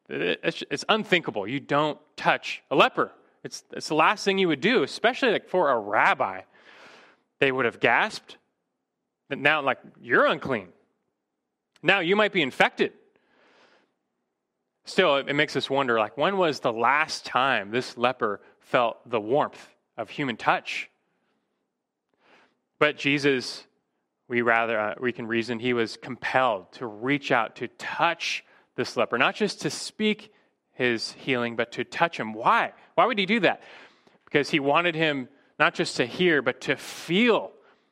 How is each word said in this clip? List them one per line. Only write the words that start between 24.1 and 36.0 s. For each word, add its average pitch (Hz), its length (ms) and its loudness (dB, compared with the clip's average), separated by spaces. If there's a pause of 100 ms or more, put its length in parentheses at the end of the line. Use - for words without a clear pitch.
we 120 140 -2
rather, 113 380 2
uh, 107 200 -2
we 123 120 -2
can 120 160 -8
reason 113 320 -2
he 123 140 0
was 117 240 -2
compelled 120 760 -2
to - 120 -12
reach 123 460 -4
out 120 260 0
to 123 100 -8
touch - 760 -6 (320)
this - 220 -6
leper, 117 200 0
not 156 160 2
just - 280 -4
to - 80 -4
speak - 640 -4 (400)
his 120 400 -2
healing, 120 420 -4
but 117 160 -4
to 127 120 -6
touch - 360 -2
him. 110 140 -6
Why? 139 400 0 (220)
Why 170 100 4
would 233 120 -2
he 202 80 0
do 214 140 0
that? 143 240 2 (640)
Because 143 240 0
he 160 100 2
wanted 156 340 2
him 151 360 -2 (280)
not 160 160 4
just - 240 -2
to 135 80 2